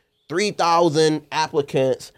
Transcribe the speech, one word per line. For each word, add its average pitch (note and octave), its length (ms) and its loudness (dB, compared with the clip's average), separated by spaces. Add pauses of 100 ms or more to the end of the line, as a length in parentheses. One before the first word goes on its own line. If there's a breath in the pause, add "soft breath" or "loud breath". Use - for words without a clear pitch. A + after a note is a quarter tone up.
(300)
three G3 220 -2
thousand D#3+ 800 2
applicants. C#3+ 880 -2